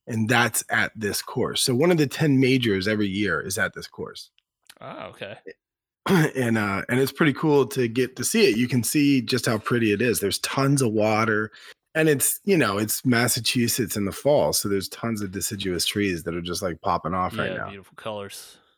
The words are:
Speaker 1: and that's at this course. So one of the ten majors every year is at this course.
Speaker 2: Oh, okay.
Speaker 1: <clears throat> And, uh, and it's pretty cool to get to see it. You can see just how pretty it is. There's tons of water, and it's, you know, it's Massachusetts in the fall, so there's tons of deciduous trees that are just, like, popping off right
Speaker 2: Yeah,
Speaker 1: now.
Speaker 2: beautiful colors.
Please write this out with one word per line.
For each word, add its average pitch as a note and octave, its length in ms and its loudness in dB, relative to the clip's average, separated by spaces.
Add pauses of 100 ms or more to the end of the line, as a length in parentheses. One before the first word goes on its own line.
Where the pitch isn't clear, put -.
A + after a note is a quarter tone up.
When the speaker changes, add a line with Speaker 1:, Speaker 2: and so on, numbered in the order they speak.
Speaker 1:
and A2+ 220 0
that's A#2+ 420 0
at A2 260 0
this G#2 260 -4
course. - 400 -4
So C3 120 0
one D#3 160 4
of F3 80 4
the D3+ 80 2
ten C#3 340 2
majors A#2+ 480 2
every G#2 200 0
year F#2+ 320 -2
is F#2 180 -6
at F#2+ 160 -2
this F2 120 -12
course. - 440 -14 (500)
Speaker 2:
Oh, C#3 300 -14
okay. G#2 320 -14
Speaker 1:
<clears throat> - 40 -20 (600)
And, C3 480 4
uh, G2+ 320 0
and B2 100 0
it's C3+ 140 0
pretty D3+ 220 2
cool C#3+ 320 2
to B2+ 200 -2
get A#2 300 -2
to B2 80 -6
see A3 260 4
it. G#2 60 2
You B2 100 2
can B2 160 0
see C#3+ 380 2
just A#2 240 -2
how A2+ 140 0
pretty A#2 340 2
it G2+ 80 2
is. A#2 200 0
There's G2 180 0
tons C#3 420 2
of B2 120 2
water, G#2+ 600 2 (420)
and D#3+ 140 2
it's, C#3+ 360 2
you G3 120 4
know, G#2 220 2
it's G#2+ 260 -2
Massachusetts A#2 880 2
in G2+ 120 -2
the F2+ 60 -4
fall, G#2+ 420 2
so - 160 -2
there's G2 180 -2
tons A2+ 320 -6
of G2 120 -8
deciduous F#2+ 520 -4
trees F#2+ 380 -2
that E2 120 -6
are F2 60 -6
just, F2 220 -6
like, E2+ 180 -4
popping E2+ 320 -2
off F#2 240 -2
right D2+ 140 -4
Speaker 2:
Yeah, F#2 80 -8
Speaker 1:
now. F#2+ 100 -8
Speaker 2:
beautiful G2 280 -16
colors. G#2 600 -12 (220)